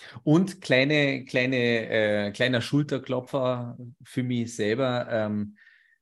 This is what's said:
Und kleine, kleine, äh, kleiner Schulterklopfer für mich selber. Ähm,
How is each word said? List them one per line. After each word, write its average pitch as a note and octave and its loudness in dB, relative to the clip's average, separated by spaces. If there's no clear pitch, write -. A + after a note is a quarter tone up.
Und E3+ 4
kleine, C3+ 2
kleine, B2 0
äh, G#2 2
kleiner B2 0
Schulterklopfer B2+ -2
für B2+ -6
mich A#2+ -2
selber. B2 0
Ähm, G#2+ -2